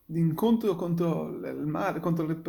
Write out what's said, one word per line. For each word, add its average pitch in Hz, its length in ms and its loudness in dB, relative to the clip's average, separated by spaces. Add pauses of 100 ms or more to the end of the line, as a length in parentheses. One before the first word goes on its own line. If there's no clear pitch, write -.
di 165 160 -2
incontro 208 540 2
contro 170 520 0
l-, - 180 -8
il 135 200 -6
male, 165 340 -2
contro 165 260 0
le 160 240 -2